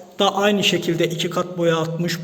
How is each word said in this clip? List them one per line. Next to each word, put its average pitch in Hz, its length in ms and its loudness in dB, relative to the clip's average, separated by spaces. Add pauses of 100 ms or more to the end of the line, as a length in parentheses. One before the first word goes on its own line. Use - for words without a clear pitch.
(180)
da 196 160 2
aynı 202 300 2
şekilde 170 440 0
iki 165 220 -4
kat 175 280 -4
boya 165 180 2
atmış, 160 480 -2